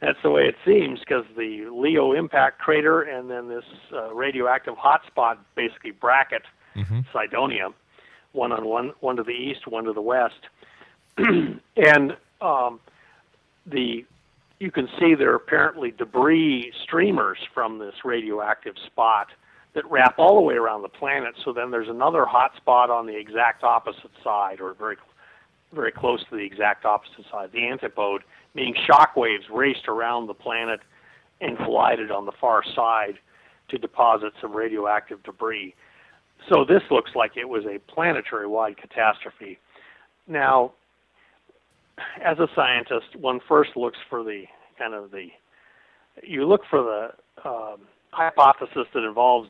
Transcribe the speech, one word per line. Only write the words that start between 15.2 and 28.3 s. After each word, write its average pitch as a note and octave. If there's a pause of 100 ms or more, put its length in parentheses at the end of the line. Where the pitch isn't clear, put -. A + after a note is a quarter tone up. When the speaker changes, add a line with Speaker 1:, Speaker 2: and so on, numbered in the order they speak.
Speaker 1:
are -
apparently D3+
debris B2+
streamers E3 (140)
from A2
this G2+
radioactive G#2+ (100)
spot A2+ (440)
that D3
wrap C3
all F3+
the G#3
way C#3
around A2+
the F#2+
planet. C3+ (100)
So C3
then A#2+
there's A2+
another C3+
hot A#2+
spot B2
on A#2+
the G#2+
exact A2
opposite A#2 (120)
side, G2+
or F#2
very, G#2 (760)
very B2+
close B2
to A#2
the G#2
exact G2+
opposite G#2
side, G2
the A#2+
antipode, G#2 (320)